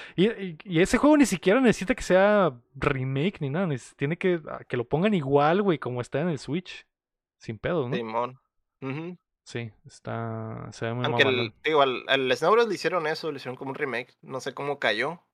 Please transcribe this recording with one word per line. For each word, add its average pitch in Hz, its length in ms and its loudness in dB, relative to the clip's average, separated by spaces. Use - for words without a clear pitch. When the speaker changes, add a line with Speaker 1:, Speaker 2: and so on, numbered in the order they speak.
Speaker 1:
Y, 180 140 4
y, 190 360 -8
y 170 160 0
ese - 160 4
juego 302 200 6
ni 285 80 6
siquiera 196 360 2
necesita 196 340 2
que - 80 -8
sea 190 500 4
remake 135 640 -2
ni 143 100 -4
nada. 170 160 -2
Neces-, 143 300 -6
tiene 139 220 -4
que, 180 220 0
ah, 127 180 -10
que 127 100 -4
lo 123 100 0
pongan 185 260 2
igual, 147 500 4
güey, 180 160 2
como 123 220 -6
está 135 200 -4
en 180 80 -2
el 151 100 -2
Switch. - 460 -8
Sin 110 180 -10
pedo, 143 320 -2
¿no? 127 60 -2
Speaker 2:
Simón. 120 440 -4
Ujú. 156 360 -8
Speaker 1:
Sí, 117 240 -8
está, 113 840 -10
se - 140 -8
ve 113 80 -4
muy 123 120 -2
Speaker 2:
Aunque 156 180 2
el, 139 80 6
Speaker 1:
mamalón. 120 220 -2
Speaker 2:
digo, 151 160 4
al, 127 260 2
al 131 300 0
Snow 160 160 2
Bros 233 160 4
le 185 60 -4
hicieron 165 320 -2
eso, 160 220 -6
le 139 80 -8
hicieron 127 200 -12
como 135 140 -10
un 135 40 -10
remake. 127 460 -8
No 135 180 -10
sé 131 140 -8
cómo 143 260 -6
cayó, 127 420 -2